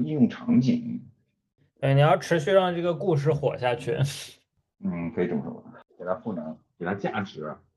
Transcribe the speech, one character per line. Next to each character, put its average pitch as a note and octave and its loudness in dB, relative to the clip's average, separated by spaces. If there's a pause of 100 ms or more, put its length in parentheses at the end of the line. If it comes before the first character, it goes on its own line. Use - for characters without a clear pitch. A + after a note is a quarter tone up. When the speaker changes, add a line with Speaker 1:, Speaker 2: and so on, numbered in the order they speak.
Speaker 1:
应 D3+ -4
用 B2 4
场 - 0
景。 - -2 (800)
Speaker 2:
对， C#3 2
你 C#3 4
要 D#3+ 4
持 E3+ -2
续 F3 -2
让 F#3 4
这 E3+ -4
个 F3 0
故 F3+ 8
事 C#3+ 2
活 C#3 0
下 B2 0
去。 A#2+ -4 (880)
Speaker 1:
嗯， E2+ -4
可 F2+ 0
以 - 0
这 - -4
么 - -4
说 - -10
吧， - -20 (180)
给 F2+ -14
它 F2+ -4
赋 G#2+ -8
能， D#2+ -10 (200)
给 F2 -10
它 F#2 -2
价 A2 -6
值， D2+ -10 (220)